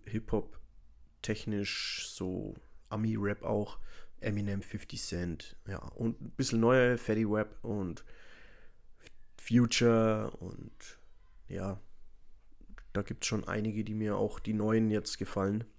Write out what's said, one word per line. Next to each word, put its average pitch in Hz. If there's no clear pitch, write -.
Hip-Hop, 110
technisch, -
so 92
Ami-Rap 107
auch, 104
Eminem, 101
fifty -
Cent, -
ja, 98
und -
ein 104
bisschen 123
neue, 123
Fetty 110
Wap 107
und 92
Future 113
und, -
ja, 92
da 101
gibt's -
schon 107
einige, 107
die 107
mir 107
auch 104
die 110
neuen 110
jetzt 104
gefallen. 101